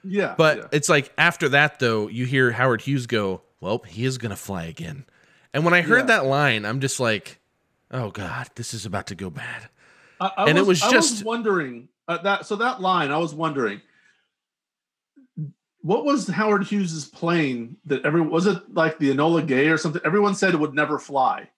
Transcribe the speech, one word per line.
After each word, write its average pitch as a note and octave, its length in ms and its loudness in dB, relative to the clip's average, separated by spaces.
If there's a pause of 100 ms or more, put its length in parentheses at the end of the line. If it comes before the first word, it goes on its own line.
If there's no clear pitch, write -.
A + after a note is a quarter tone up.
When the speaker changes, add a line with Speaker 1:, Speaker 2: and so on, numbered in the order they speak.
Speaker 1:
Yeah, F#3+ 340 -2
Speaker 2:
But - 200 4
Speaker 1:
yeah. - 140 -12
Speaker 2:
it's D3 160 0
like, D3 300 2
after E3 320 2
that, C#3+ 300 4
though, A2 280 0
you A#2 180 -4
hear B2+ 260 4
Howard A#2+ 300 2
Hughes C3+ 240 -2
go, G#2 360 -2 (180)
"Well, G2+ 260 -2
he G#2+ 180 -6
is B2+ 140 -2
gonna G#2+ 180 -6
fly F#2 280 -8
again." E2 400 -12 (500)
And D3 100 0
when E3+ 100 4
I F3 80 4
heard A#3+ 260 2
Speaker 1:
Yeah. A3+ 100 4
Speaker 2:
that D3 80 2
line, C3+ 380 2
I'm A2+ 160 -4
just C3+ 200 -4
like, A2 380 -2 (540)
"Oh A#2+ 180 -6
God, G#2+ 460 -10
this A#2 180 -10
is G#2 120 -10
about F2+ 220 -6
to G2+ 60 -12
go F#2 160 -10
bad." - 380 -14 (520)
Speaker 1:
I, F#3 160 -2
I G3 120 2
Speaker 2:
And - 100 6
it F#3+ 40 4
Speaker 1:
was, F#3 200 4
Speaker 2:
was - 0 -
Speaker 1:
I G#3+ 100 2
Speaker 2:
just B3 200 4
Speaker 1:
was G#3 120 -6
wondering, F#3 640 -4 (200)
uh, E3+ 100 -4
that, G3 280 -2
so G#3+ 100 -4
that A#3 240 -2
line, F3+ 320 0
I D3+ 60 0
was E3 160 -2
wondering, C#3 460 -2 (2000)
what A3 220 0
was C#4 240 0
Howard G#3 360 0
Hughes's E3 420 -4
plane C#3+ 720 -2 (100)
that C#3 180 -2
everyone, D#3 260 2
was E3 160 2
it, F#3 160 0 (100)
like, D#3+ 260 0
the C#3+ 140 2
Enola D#3 320 2
Gay C#3 240 2
or D#3+ 80 4
something? D#3+ 280 -2
Everyone G3 300 2
said F#3 200 2
it D#3+ 60 0
would D3 140 -2
never D3 240 0
fly. C3 600 0